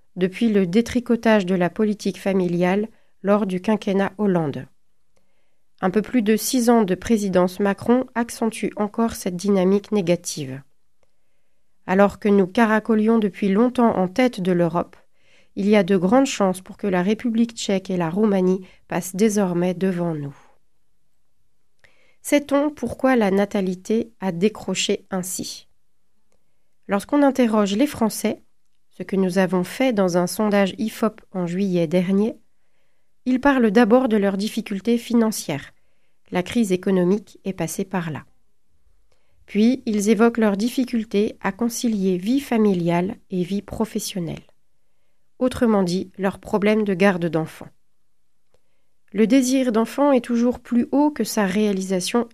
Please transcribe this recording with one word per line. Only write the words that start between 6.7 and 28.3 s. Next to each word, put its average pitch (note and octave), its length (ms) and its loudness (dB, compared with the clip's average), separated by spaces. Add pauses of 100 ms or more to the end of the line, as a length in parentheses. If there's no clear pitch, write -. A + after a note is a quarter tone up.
ans A#3 100 6
de F#3 140 0
présidence F#3 640 0
Macron A#3 560 0
accentuent A#3 600 -4
encore A3+ 380 -4
cette F3+ 220 -6
dynamique G3 560 2
négative. E3 720 -4 (1200)
Alors G3 320 2
que G#3+ 120 0
nous G3 180 4
caracolions A3 720 2
depuis G3+ 300 -2
longtemps A#3 480 2
en F#3 100 2
tête B3 340 0
de F#3 100 0
l'Europe, E3+ 440 0 (600)
il G3 120 -2
y G#3+ 80 4
a G#3 80 6
de G3 140 2
grandes B3 300 4
chances F#3 340 -2
pour - 160 -20
que G#3 100 -6
la F#3 140 0
République A3+ 520 0
tchèque F#3+ 360 -4
et F#3 80 -2
la E3+ 120 -2
Roumanie F#3+ 560 0 (220)
passent F3 280 -6
désormais F#3 580 0
devant F3 400 -2
nous. C#3+ 240 -10 (1800)
Sait-on C#4+ 480 0
pourquoi C4 480 -2
la G#3 120 2
natalité G3+ 920 -2
a F#3+ 100 -4
décroché F#3+ 760 -2
ainsi ? - 580 -8 (1200)
Lorsqu'on G3+ 360 0
interroge A3 520 2
les C#4 120 2
Français, - 540 -4 (480)